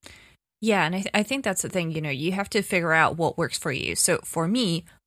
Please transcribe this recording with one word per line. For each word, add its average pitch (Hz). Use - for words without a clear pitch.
Yeah, 202
and 170
I, 190
th-, 190
I 208
think 269
that's 190
the -
thing, 175
you 160
know, 151
you 143
have 196
to 202
figure 170
out 160
what 160
works 165
for -
you. 82
So -
for 165
me, 185